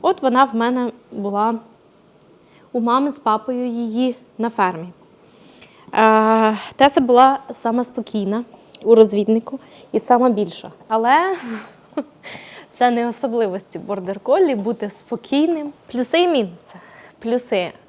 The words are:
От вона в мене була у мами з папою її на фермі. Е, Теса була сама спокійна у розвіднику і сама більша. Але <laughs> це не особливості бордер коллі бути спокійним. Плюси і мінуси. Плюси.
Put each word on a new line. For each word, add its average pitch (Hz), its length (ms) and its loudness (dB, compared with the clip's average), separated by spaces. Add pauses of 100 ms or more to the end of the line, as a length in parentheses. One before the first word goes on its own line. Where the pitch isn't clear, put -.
От 359 220 -2
вона 262 220 4
в 233 100 -6
мене 240 360 -2 (220)
була 208 420 -4 (1160)
у 247 80 -4
мами 254 300 0
з 269 80 -12
папою 247 480 -2
її 240 500 -2 (220)
на 226 120 -2
фермі. 180 380 -2 (1040)
Е, 220 640 4 (200)
Теса 285 240 4
була 254 380 6 (140)
сама 233 320 -2
спокійна 220 600 -6 (380)
у 226 120 6
розвіднику 220 640 2 (340)
і 214 80 -2
сама 247 300 2
більша. 196 400 -6 (180)
Але 269 480 2 (600)
<laughs> - 760 -16
це 247 160 2
не 240 180 -2
особливості 220 720 -4
бордер 196 420 -8
коллі 311 340 2
бути 214 360 -6
спокійним. 294 840 -4 (200)
Плюси 247 280 -2
і 359 80 2
мінуси. 214 460 -4 (440)
Плюси. 226 540 -4 (160)